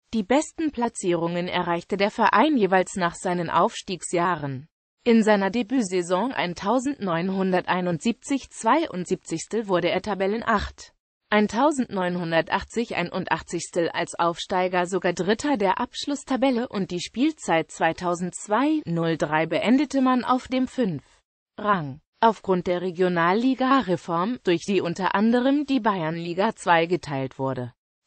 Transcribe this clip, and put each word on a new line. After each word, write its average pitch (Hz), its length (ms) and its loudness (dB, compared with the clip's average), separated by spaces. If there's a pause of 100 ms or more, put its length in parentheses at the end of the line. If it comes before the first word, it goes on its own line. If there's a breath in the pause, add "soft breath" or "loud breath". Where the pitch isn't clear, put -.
(120)
Die 220 120 -2
besten 302 480 0
Platzierungen 175 720 -2
erreichte 175 520 -2
der 202 120 2
Verein 247 460 4
jeweils 185 400 2
nach 170 180 -2
seinen 175 340 -4
Aufstiegsjahren. 165 1160 -2 (360)
In 226 200 6
seiner 196 280 4
Debütsaison 196 840 0
eintausendneunhunderteinundsiebzig 185 2250 -2
zweiundsiebzigstel 214 1160 -2
wurde 175 220 2
er 180 140 0
Tabellenacht, 202 920 -2 (380)
eintausendneunhundertachtzig 202 1700 0
einundachtzig - 720 -4 (240)
als - 240 -6
Aufsteiger 180 640 0
sogar 180 300 -2
Dritter 220 420 0
der 190 240 0
Abschlustabelle 254 880 -2
und 190 220 -4
die 180 100 -6
Spielzeit 208 680 -2
zweitausendzwei 185 1120 -2
null 165 320 0
drei 156 300 0
beendete 254 560 2
man 254 200 2
auf 254 260 0
dem 254 200 -2
fünf 185 340 -4 (560)
Rang. 170 440 -2 (180)
Aufgrund 190 460 2
der 175 160 0
Regionalliga-Reform, 185 1600 2
durch 170 220 0
die 196 160 2
unter 170 320 -2
anderem 247 500 4
die 269 160 0
Bayernliga 175 760 0
zwei 170 280 4
geteilt 143 540 -4
wurde, 127 340 -4 (340)